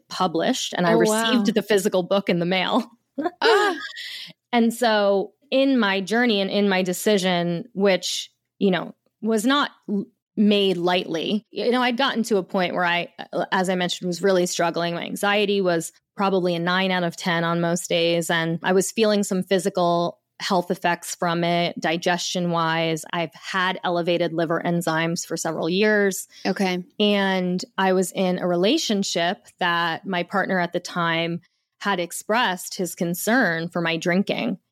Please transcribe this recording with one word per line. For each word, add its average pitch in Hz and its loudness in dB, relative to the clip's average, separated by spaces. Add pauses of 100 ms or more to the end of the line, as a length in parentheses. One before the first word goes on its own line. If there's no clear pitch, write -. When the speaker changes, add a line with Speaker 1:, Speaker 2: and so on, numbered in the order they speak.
Speaker 1:
published. - -2
And 180 0
I 170 4
Speaker 2:
Oh, 226 4
Speaker 1:
received 220 2
Speaker 2:
wow. 226 0
Speaker 1:
the 208 0
physical 190 2
book 196 0
in 175 2
the 170 -2
mail. 185 0 (280)
<laughs> 320 -4 (100)
Speaker 2:
Ah. 415 4 (760)
Speaker 1:
And 233 4
so 208 2 (160)
in 269 4
my 196 2
journey 214 2
and 196 -2
in 202 2
my 185 2
decision, 180 0
which, 185 0 (280)
you 196 4
know, 165 -4 (280)
was 214 0
not 277 2 (180)
l-, 202 -4 (300)
made 202 4
lightly, 175 -2
you 220 -2
know, 247 2
I'd 247 0
gotten 247 0
to 214 0
a 185 0
point 185 -2
where 180 0
I, 170 0 (440)
as 180 0
I 185 0
mentioned, 180 -4
was 170 -4
really 185 4
struggling. 170 -2
My 170 -6
anxiety 202 0
was 170 0 (240)
probably 190 0
a 170 -2
nine 185 2
out 180 0
of 170 -2
ten 170 0
on 170 0
most 170 -2
days. 170 2
And 165 0
I 185 0
was 185 2
feeling 214 2
some 185 -2
physical 175 0 (200)
health 180 0
effects 175 -2
from 170 0
it, 170 0
digestion-wise. 165 0
I've 170 -4
had 185 -2
elevated 170 0
liver 165 0
enzymes 170 -2
for 165 -8
several 165 -4
years. 202 2 (180)
Speaker 2:
Okay. 185 -2 (160)
Speaker 1:
And 190 0 (140)
I 190 4
was 185 2
in 180 0
a 185 -2
relationship 196 0 (120)
that 170 0
my 180 -2
partner 185 -2
at 170 -2
the 175 -2
time 170 -2 (380)
had 196 -2
expressed 185 -4
his 175 -6
concern 175 0
for 175 -4
my 165 0
drinking. 180 0 (140)